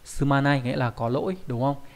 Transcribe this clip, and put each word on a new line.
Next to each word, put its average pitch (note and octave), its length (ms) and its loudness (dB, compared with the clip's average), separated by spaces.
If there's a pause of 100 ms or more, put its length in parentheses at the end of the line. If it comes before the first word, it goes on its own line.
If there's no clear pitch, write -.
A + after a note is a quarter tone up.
sumanai C#3 560 2
nghĩa B2 160 -4
là B2+ 140 0
có A#2 180 -4
lỗi D#3 280 -2 (100)
đúng A#2+ 140 -4
không? C#3 160 0 (200)